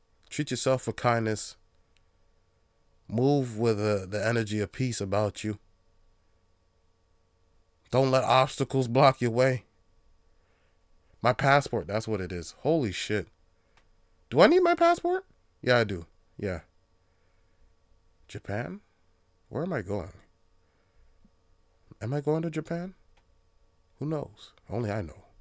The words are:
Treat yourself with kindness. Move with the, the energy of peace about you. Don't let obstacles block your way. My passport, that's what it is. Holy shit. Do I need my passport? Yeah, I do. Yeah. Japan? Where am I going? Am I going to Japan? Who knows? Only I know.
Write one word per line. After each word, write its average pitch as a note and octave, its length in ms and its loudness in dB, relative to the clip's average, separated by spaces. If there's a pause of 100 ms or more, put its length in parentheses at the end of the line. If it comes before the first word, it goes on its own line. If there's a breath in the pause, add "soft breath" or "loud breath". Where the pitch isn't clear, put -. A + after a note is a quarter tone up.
(320)
Treat D3+ 180 -6
yourself B2+ 380 -2
with A2+ 80 -4
kindness. A2+ 600 -2 (1500)
Move B2 520 0
with A2+ 180 2
the, G#2 320 0
the G2+ 160 -4
energy A2 340 0
of G2+ 120 -4
peace B2+ 280 -4
about G2+ 440 -2
you. G#2+ 160 -4 (2250)
Don't C3+ 180 2
let C3 140 4
obstacles C3 640 2
block C3 340 4
your A#2+ 100 0
way. B2+ 320 2 (1600)
My A#2+ 120 4
passport, C#3 540 2
that's G#2 200 -4
what G#2 140 -2
it F2 100 -8
is. F2 280 -10
Holy C#3+ 320 0
shit. G2+ 360 -4 (1040)
Do C3 120 4
I G3+ 60 10
need F4 140 6
my F4 140 4
passport? F4 500 2 (360)
Yeah, B2 160 4
I A#2 60 4
do. F#2+ 240 -6 (300)
Yeah. F#2 240 -6 (1700)
Japan? C#3 540 -8 (680)
Where C3+ 140 -8
am F#3 80 -6
I C3+ 100 -4
going? F#2 300 -6 (1900)
Am A2+ 120 -4
I D3 80 -2
going D3+ 220 0
to E3+ 60 -4
Japan? E3 440 -8 (1080)
Who C#3 60 -8
knows? D3+ 460 -8 (180)
Only G#2+ 220 -4
I G#2+ 100 -2
know. - 220 -12 (180)